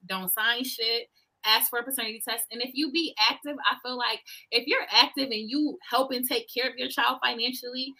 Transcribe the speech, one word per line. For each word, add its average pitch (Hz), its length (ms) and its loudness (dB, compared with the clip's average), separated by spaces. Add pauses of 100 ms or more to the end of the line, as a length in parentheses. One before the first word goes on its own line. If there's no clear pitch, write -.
don't 190 260 -4
sign 233 320 2
shit. 233 440 -2 (380)
Ask 220 240 4
for 240 80 -2
a 240 40 0
paternity 226 440 -4
test. 233 260 -4
And 240 100 -6
if 254 120 -4
you 285 180 0
be 330 220 0 (160)
active, 294 260 -6 (140)
I - 120 0
feel 254 140 -6
like 226 240 -2 (300)
if 240 160 2
you're 480 240 2
active 269 400 4
and 220 200 -4
you 294 280 0 (100)
helping 254 380 2
take 233 260 -2
care 254 160 0
of 247 80 -6
your 254 120 -4
child 254 340 2
financially, 254 760 -2